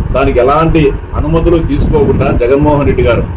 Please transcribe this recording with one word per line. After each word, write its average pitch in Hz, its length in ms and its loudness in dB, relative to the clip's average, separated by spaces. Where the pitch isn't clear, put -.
దానికి 135 260 0
ఎలాంటి 151 540 2
అనుమతులు 165 440 0
తీసుకోకుండా - 720 0
జగన్మోహన్ 143 560 0
రెడ్డి - 160 0
గారు 117 200 0